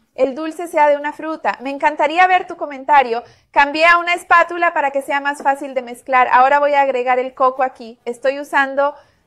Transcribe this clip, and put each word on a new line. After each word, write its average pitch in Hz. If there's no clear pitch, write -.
el 262
dulce 320
sea 302
de 285
una 294
fruta. 302
Me 262
encantaría 302
ver 359
tu -
comentario. 269
Cambié 285
a 339
una 349
espátula 339
para 285
que 277
sea 277
más 285
fácil 277
de 247
mezclar. 247
Ahora 269
voy 294
a 277
agregar 254
el 262
coco 262
aquí. 240
Estoy 262
usando 285